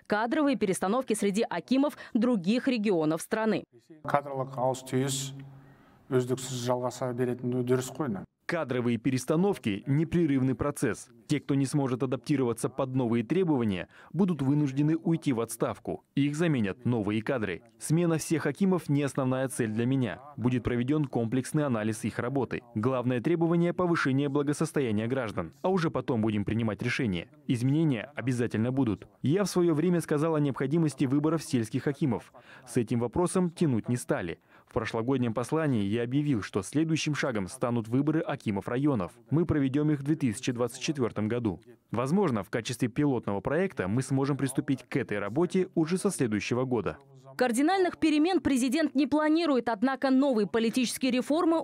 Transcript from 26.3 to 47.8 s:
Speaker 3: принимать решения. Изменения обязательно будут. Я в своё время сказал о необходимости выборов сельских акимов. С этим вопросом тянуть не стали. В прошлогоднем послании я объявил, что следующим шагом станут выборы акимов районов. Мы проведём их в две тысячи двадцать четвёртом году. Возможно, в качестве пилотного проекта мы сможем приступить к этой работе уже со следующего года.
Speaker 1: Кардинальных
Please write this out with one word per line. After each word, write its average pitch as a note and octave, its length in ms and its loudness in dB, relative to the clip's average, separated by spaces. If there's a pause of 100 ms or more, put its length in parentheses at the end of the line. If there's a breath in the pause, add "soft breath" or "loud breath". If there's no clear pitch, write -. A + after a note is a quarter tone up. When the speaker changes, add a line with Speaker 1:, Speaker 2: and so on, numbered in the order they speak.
Speaker 3:
принимать A2 400 -2
решения. A2+ 460 -2 (180)
Изменения C3+ 640 0
обязательно A#2+ 600 0
будут. B2 340 0 (140)
Я F3+ 240 2
в - 40 -4
своё F3 240 4
время E3 280 2
сказал D#3 340 0
о D3 60 2
необходимости D3 640 0
выборов D3 380 2
сельских A#2+ 440 -2
акимов. C3+ 460 -2 (340 loud breath)
С - 80 -4
этим B2 240 0
вопросом F3 520 0
тянуть C3 360 0
не B2 80 0
стали. G#2+ 440 -4 (280 soft breath)
В - 60 -16
прошлогоднем A#2 640 -2
послании C3+ 480 0
я G#2+ 180 0
объявил, C3+ 400 0
что F#2+ 220 -4
следующим D#3 500 0
шагом A2+ 340 -2
станут A#2+ 400 -2
выборы D3 340 0
акимов G#2 460 -4
районов. B2 440 0 (180)
Мы D#3+ 160 2
проведём D3 460 2
их C#3+ 80 0
в C#3 40 -10
две D3+ 120 0
тысячи C3+ 360 -2
двадцать A#2+ 300 -2
четвёртом A2+ 460 -2
году. A2 320 -2 (320)
Возможно, C3+ 520 0
в - 60 -20
качестве A#2+ 380 -2
пилотного A#2 520 0
проекта C#3+ 480 -2
мы A#2 140 0
сможем C3+ 340 0
приступить C3+ 540 -2
к - 80 0
этой G#2 220 -2
работе E3+ 560 0
уже E3+ 240 0
со G3+ 100 0
следующего A#2+ 560 0
года. G#2 320 -2 (400)
Speaker 1:
Кардинальных D#4 640 2